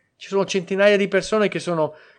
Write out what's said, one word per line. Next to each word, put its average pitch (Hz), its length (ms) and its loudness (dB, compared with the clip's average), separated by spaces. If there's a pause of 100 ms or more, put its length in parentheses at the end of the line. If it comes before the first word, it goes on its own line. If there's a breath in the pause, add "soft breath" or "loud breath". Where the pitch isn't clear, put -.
(160)
Ci - 120 -20
sono 196 180 0
centinaia 196 520 2
di 202 100 0
persone 196 400 0
che 175 120 -6
sono, 156 360 -4 (240 loud breath)